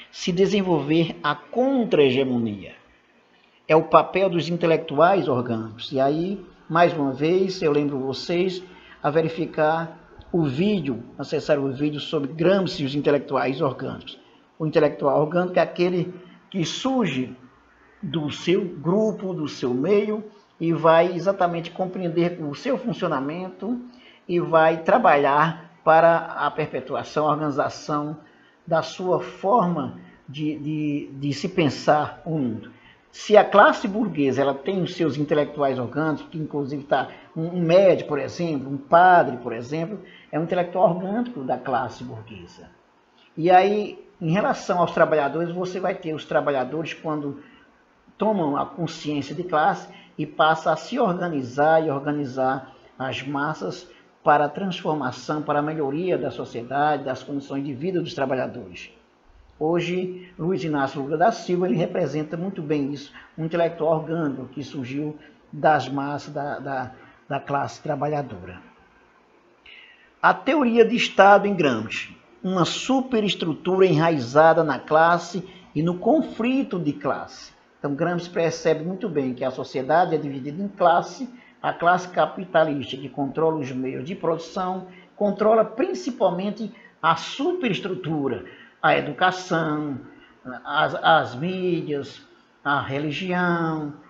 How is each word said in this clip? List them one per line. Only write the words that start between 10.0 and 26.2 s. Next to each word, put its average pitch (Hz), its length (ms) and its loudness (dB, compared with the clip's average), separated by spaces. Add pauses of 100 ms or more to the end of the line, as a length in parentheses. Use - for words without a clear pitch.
o 170 120 2
vídeo, 143 580 0 (160)
acessar 143 400 -2
o 139 140 -2
vídeo 147 280 -4
sobre 143 320 -4
Gramsci 165 520 0
e - 20 -2
os 135 80 -4
intelectuais 139 680 0
orgânicos. 127 580 -6 (400)
O 160 80 -2
intelectual 147 540 2
orgânico 175 360 0
é 170 40 6
aquele 175 520 0 (380)
que 185 140 -2
surge 147 720 -2 (680)
do 151 260 -4
seu 190 360 0
grupo, 190 680 -2
do 156 140 -4
seu 123 260 -4
meio, 208 500 0 (360)
e 165 140 0
vai 165 400 6
exatamente 170 580 0
compreender 175 720 -2
o 143 120 -6
seu 254 240 -2
funcionamento 180 1000 -4 (480)
e 175 120 2
vai 165 440 4
trabalhar 156 800 4 (200)
para 165 320 8
a 143 320 -2